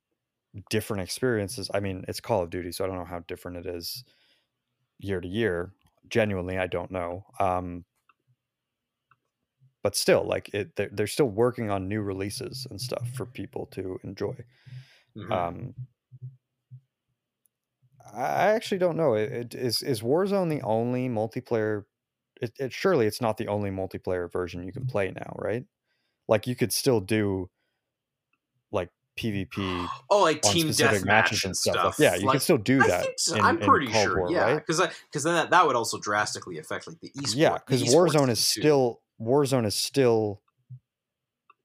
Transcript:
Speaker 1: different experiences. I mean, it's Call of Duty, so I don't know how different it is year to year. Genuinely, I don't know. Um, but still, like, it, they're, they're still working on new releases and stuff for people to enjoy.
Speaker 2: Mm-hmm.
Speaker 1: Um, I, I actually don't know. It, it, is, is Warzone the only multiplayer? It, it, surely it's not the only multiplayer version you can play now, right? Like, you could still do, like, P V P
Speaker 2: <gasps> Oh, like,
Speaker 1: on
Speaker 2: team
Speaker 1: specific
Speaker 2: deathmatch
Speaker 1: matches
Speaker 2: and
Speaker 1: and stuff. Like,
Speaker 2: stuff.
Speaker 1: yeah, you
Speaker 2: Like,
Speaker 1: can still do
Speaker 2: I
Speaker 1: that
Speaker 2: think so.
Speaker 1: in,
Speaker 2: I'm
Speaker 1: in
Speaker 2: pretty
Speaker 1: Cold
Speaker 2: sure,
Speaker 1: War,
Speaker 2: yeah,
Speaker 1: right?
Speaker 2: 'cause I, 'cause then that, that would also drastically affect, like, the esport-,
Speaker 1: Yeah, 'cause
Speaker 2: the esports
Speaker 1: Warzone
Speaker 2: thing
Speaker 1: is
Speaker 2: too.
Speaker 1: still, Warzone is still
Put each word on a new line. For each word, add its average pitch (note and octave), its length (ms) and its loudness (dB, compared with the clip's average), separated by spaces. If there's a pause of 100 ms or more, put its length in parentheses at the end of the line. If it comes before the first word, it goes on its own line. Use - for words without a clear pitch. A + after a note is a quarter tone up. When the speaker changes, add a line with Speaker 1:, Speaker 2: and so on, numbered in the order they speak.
(680)
Speaker 1:
different G#2+ 320 -2
experiences. G2+ 720 -4
I G2+ 60 0
mean, F#2+ 280 -6
it's F#2 120 -8
Call G2+ 240 -2
of E2 80 -8
Duty, F2+ 200 -8
so G2 120 -6
I F#2+ 40 -2
don't F#2+ 100 -6
know F2 80 -8
how F2 220 -10
different F2 380 -12
it - 0 -
is F2 380 -10 (960)
year G2 200 -4
to F2+ 80 -10
year. F#2 460 -2 (340)
Genuinely, F#2 520 0
I F#2 80 -2
don't F2 240 -6
know. F2+ 340 -6 (140)
Um, F2+ 440 -2 (2000)
but G#2 140 -2
still, A#2 280 4
like, F#2+ 300 -4
it, G#2 220 -6
they're, G3+ 160 -4
they're G#2+ 160 -2
still - 180 2
working A2+ 460 0
on F#2+ 180 -2
new G#2+ 120 -2
releases G#2 680 -8
and G2+ 100 -12
stuff B2 360 -6
for A#2+ 100 -6
people - 460 -10
to F#2+ 320 -8
enjoy. G2+ 320 -6 (840)
Speaker 2:
Mm-hmm. G#2 140 -8
Speaker 1:
Um, F#2 420 -4 (2500)
I, - 80 -8
I D3 300 0
actually A3 260 -2
don't F3 180 0
know. D3+ 200 2
It, G#2+ 160 0
it, A#2+ 240 -10
is, B2 260 -4
is B2 200 -4
Warzone F3+ 480 0
the D3+ 120 -4
only B2 480 -2
multiplayer? A2 760 -2 (540)
It, A#2+ 200 -8
it, C3 120 -6
surely D#3+ 360 2
it's - 120 -4
not A2 180 0
the G#2 100 -6
only G2+ 240 -2
multiplayer F#2 600 -4
version F2+ 320 -6
you F#2 80 -10
can B2+ 140 -10
play G2+ 260 -2
now, - 280 -12
right? G#2+ 260 -4 (640)
Like, A2 180 2
you B2 100 -2
could A2+ 160 0
still A#2+ 300 2
do, G2 480 0 (1200)
like, F#2 180 -2 (260)
P A2+ 140 -4
V G2 160 -2
P F2+ 400 -6 (120)
Speaker 2:
<gasps> - 120 -20
Oh, G3+ 120 6
like, D#3+ 220 4
Speaker 1:
on C#3+ 80 6
Speaker 2:
team E3+ 120 2 (100)
Speaker 1:
specific C3 300 4
Speaker 2:
deathmatch - 20 -4
Speaker 1:
matches G2+ 380 4
Speaker 2:
and F#2+ 60 -2
Speaker 1:
and F2 80 -4
stuff. - 180 0
Like, F2 180 2
Speaker 2:
stuff. - 60 -6
Speaker 1:
yeah, A#2 160 6
you F#2 100 -2
Speaker 2:
Like, C3 80 4
Speaker 1:
can C#3 60 2
still D#3 180 4
do B2+ 240 4
Speaker 2:
I - 60 6
Speaker 1:
that F2+ 160 2
Speaker 2:
think - 160 -6
so. - 160 0
Speaker 1:
in, - 60 2
Speaker 2:
I'm - 200 2
Speaker 1:
in G2+ 60 0
Speaker 2:
pretty D3 180 4
Speaker 1:
Cold G#2+ 200 2
Speaker 2:
sure, F#2+ 120 0
Speaker 1:
War, F2+ 140 0
Speaker 2:
yeah, G2 220 2
Speaker 1:
right? D3+ 120 -2
Speaker 2:
'cause E3 160 0
I, E3+ 100 2 (200)
'cause C#3 120 -4
then E3+ 120 2
that, C#3 160 2
that E3+ 160 8
would B2+ 80 2
also A2 240 0
drastically G#2 580 -2
affect, F2+ 300 -8
like, E2 120 -16
the - 120 -18
esport-, A#2 240 -4
Speaker 1:
Yeah, B2+ 240 4
'cause C3 220 0
Speaker 2:
the - 40 0
esports D#3+ 240 6
Speaker 1:
Warzone D3 100 4
Speaker 2:
thing C3+ 100 4
Speaker 1:
is - 220 2
Speaker 2:
too. G#2+ 100 -2
Speaker 1:
still, C3+ 400 4 (200)
Warzone B2+ 460 4
is G2 80 -2
still A2+ 640 2 (1200)